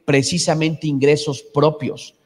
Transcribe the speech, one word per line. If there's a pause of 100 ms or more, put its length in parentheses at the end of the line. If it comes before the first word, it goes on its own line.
precisamente
ingresos (100)
propios, (100)